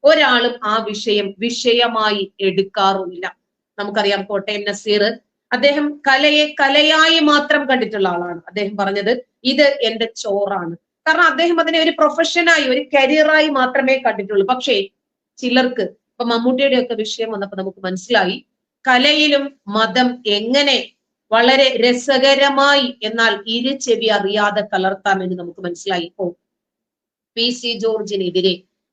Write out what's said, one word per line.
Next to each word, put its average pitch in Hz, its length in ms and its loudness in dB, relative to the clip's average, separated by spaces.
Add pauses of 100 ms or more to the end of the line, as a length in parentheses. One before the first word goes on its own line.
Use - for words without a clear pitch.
ഒരാളും 254 500 4 (100)
ആ 214 240 -2
വിഷയം 208 500 -4
വിഷയമായി 226 1000 0
എടുക്കാറുമില്ല. 190 960 -2 (420)
നമുക്കറിയാം, 202 440 -2
കോട്ടയം 208 460 -6
നസീർ, 208 500 -2 (340)
അദ്ദേഹം 294 560 0
കലയെ 302 520 2
കലയായി 311 580 4
മാത്രം 294 500 2
കണ്ടിട്ടുള്ള 214 400 0
ആളാണ്. 175 400 -6
അദ്ദേഹം 202 280 -6
പറഞ്ഞത്, 202 480 -2 (200)
"ഇത് 277 380 2
എന്റെ 226 340 -2
ചോറാണ്." 196 600 -4
കാരണം 330 500 0
അദ്ദേഹം 330 340 2
അതിനെ 320 220 0
ഒരു 330 80 2
പ്രൊഫഷനായി, 320 720 2
ഒരു 262 220 0 (120)
കരിയറായി 302 520 4
മാത്രമേ 262 580 0
കണ്ടിട്ടുള്ളൂ. 202 400 0
പക്ഷേ 247 420 -2 (480)
ചിലർക്ക്, 247 460 0
ഇപ്പൊ - 420 -10
മമ്മൂട്ടിയുടെയൊക്കെ 247 680 0
വിഷയം 220 380 -6
വന്നപ്പോ 202 240 -8
നമുക്ക് 190 280 -10
മനസ്സിലായി, 185 600 -2 (440)
കലയിലും 277 800 2
മതം 226 580 0
എങ്ങനെ 226 640 0 (420)
വളരെ 254 440 4
രസകരമായി, 269 1300 2
എന്നാൽ 226 440 0
ഇരു 247 300 -4
ചെവി 226 280 -2
അറിയാതെ 208 560 0
കലർത്താമെന്ന് 190 760 -2
നമുക്ക് 175 220 -14
മനസ്സിലായി. 180 420 -6
ഇപ്പോ 175 340 -8 (1000)
പി 233 160 -2
സി 240 280 -8
ജോർജിനെതിരെ 190 800 -2 (340)